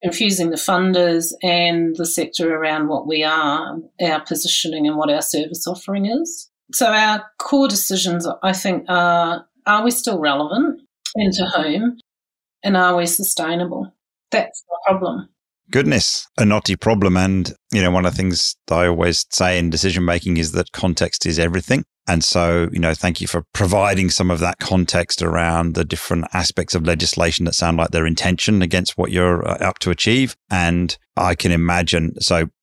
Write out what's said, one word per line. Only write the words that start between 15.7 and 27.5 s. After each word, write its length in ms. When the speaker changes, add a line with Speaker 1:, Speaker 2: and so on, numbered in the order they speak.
Speaker 2:
Goodness, 560
a 60
knotty 320
problem. 400
And, 380
you 100
know, 100
one 140
of 60
the 60
things 400
that 80
I 120
always 440
say 260
in 120
decision 340
making 320
is 160
that 220
context 520
is 140
everything. 460
And 120
so, 520
you 60
know, 140
thank 280
you 60
for 260
providing 560
some 200
of 100
that 200
context 640
around 540
the 100
different 480
aspects 420
of 100
legislation 600
that 100